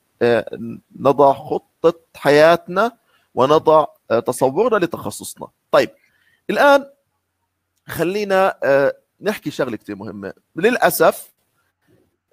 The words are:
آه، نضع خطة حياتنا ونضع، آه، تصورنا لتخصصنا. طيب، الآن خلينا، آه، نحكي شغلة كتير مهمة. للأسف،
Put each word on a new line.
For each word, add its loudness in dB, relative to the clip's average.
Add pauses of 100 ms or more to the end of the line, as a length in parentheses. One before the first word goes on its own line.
(220)
آه، 2 (500)
نضع 2
خطة -4 (220)
حياتنا 2 (440)
ونضع، 4 (260)
آه، 0
تصورنا -2
لتخصصنا. -12 (240)
طيب، 2 (600)
الآن 2 (1040)
خلينا، -2
آه، 0 (260)
نحكي -8
شغلة -6
كتير -12
مهمة. -14 (220)
للأسف، 0 (1000)